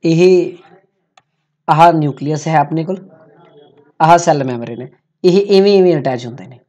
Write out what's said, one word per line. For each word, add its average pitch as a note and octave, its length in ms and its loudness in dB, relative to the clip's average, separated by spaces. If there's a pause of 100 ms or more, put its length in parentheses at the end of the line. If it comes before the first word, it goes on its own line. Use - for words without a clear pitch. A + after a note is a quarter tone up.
ਇਹ E3 180 0 (1500)
ਆਹ E3+ 260 4
ਨਿਊਕਲੀਅਸ D3+ 540 -4
ਹੈ D#3+ 100 -2
ਆਪਣੇ D#3 280 -4
ਕੋਲ, F#3+ 120 -8 (1000)
ਆਹ E3 180 4
ਸੈੱਲ D#3+ 260 0
ਮੈਂਬਰੇਨ A#2+ 380 -10
ਹੈ, C#3 80 -16 (340)
ਇਹ F3+ 140 2 (200)
ਇਵੇਂ G3+ 200 4
ਇਵੇਂ F3+ 200 2
ਅਟੈਚ C3 280 -6
ਹੁੰਦੇ B2 220 -16
ਨੇ - 220 -20